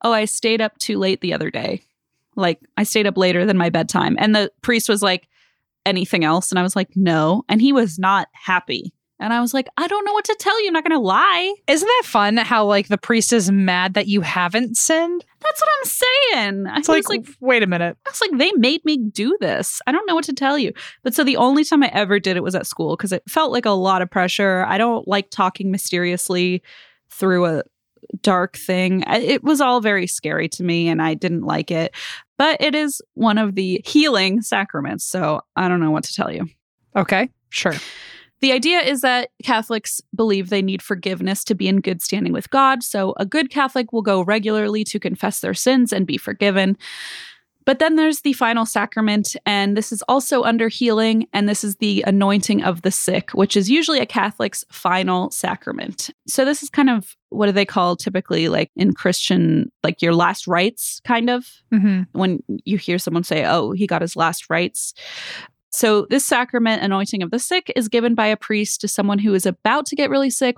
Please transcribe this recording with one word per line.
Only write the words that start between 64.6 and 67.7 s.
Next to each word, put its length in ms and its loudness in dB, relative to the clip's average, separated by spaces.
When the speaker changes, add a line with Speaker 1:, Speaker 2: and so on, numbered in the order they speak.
Speaker 1:
So 380 2
this 160 2
sacrament, 580 0
anointing 400 -2
of 80 -6
the 80 -2
sick, 380 -4